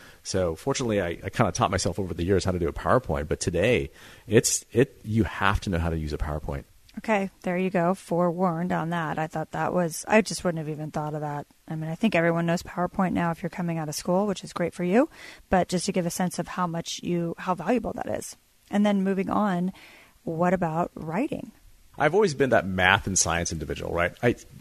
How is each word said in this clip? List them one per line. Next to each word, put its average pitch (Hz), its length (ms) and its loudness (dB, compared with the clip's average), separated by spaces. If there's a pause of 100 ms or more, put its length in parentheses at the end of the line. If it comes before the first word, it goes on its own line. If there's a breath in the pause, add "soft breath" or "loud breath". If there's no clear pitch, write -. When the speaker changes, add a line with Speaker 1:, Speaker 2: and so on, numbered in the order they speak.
(240 loud breath)
Speaker 1:
So 90 320 0
fortunately, 117 440 -2
I, 85 240 -2
I 98 60 -6
kinda 101 220 2
taught 98 180 2
myself 95 300 0
over 87 160 -6
the 85 80 -2
years 90 200 4
how 95 80 0
to 90 60 0
do 85 100 0
a 67 60 -2
PowerPoint, 85 540 0
but 73 120 -2
today, 87 520 2 (340 loud breath)
it's, - 460 2
it, 123 320 2
you 107 220 2
have 101 360 0
to - 80 -4
know 87 80 2
how 82 140 0
to 82 80 -2
use 76 140 -4
a 73 40 -2
PowerPoint. 73 460 -4 (360)
Speaker 2:
Okay, 196 320 -2 (100)
there 180 160 -2
you 185 140 0
go. 180 240 2
Forewarned 175 760 0
on 165 200 -2
that. 160 260 -4
I 160 80 -2
thought 156 260 -6
that 160 220 -2
was, 170 340 -2
I 220 140 6
just 185 220 -4
wouldn't 165 160 -2
have 151 100 -6
even 151 220 -8
thought 151 240 -4
of 147 60 -6
that. 147 260 -6 (200)
I 165 80 -8
mean, 160 140 -6
I 165 60 -6
think 208 180 0
everyone 170 320 2
knows 170 160 0
PowerPoint 180 520 -2
now 170 180 0
if 160 100 -8
you're 170 80 -4
coming 170 300 -4
out 151 100 -6
of 147 60 -8
school, 190 320 0
which 190 160 -4
is 160 100 -14
great - 220 -2
for 175 80 -4
you, 214 260 4 (400 loud breath)
but 180 200 4
just 180 180 -2
to 196 40 0
give 175 140 0
a 170 60 -2
sense 180 260 -2
of 170 120 -4
how 180 180 -2
much 165 340 -6
you, 170 380 -2
how 185 160 -2
valuable 180 380 0
that - 140 -6
is. - 300 -6 (320)
And 202 160 4
then 202 180 4
moving 190 280 0
on, 190 420 0 (500 loud breath)
what 175 300 0
about 165 400 0
writing? 165 580 -6 (460)
Speaker 1:
I've 151 160 2
always 196 220 4
been 131 160 2
that 95 160 4
math 92 400 4
and 92 100 -2
science 85 340 0
individual, 76 400 -6
right? 85 300 0
I, 120 140 2 (260)